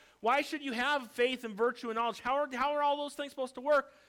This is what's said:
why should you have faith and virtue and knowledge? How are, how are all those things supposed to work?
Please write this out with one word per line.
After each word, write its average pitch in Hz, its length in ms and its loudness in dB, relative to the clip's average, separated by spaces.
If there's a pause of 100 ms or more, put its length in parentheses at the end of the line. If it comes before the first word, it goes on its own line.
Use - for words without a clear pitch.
(200)
why 254 220 4
should 294 200 -6
you 277 80 -4
have 247 400 0
faith 247 320 0
and 220 140 -8
virtue 240 320 0
and 220 80 -4
knowledge? 233 240 -2
How 254 160 0
are, 294 180 0
how 269 200 0
are 294 80 0
all 285 140 4
those 294 180 -6
things 285 180 -8
supposed 254 240 -8
to 254 40 -8
work? 277 320 4 (160)